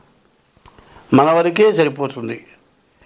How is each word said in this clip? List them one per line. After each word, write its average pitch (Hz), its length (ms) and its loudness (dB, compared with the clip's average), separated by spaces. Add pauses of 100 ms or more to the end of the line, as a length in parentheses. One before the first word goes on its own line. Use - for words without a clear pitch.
(1120)
మన 143 180 4
వరకే 175 420 2
సరిపోతుంది, 139 720 -4 (600)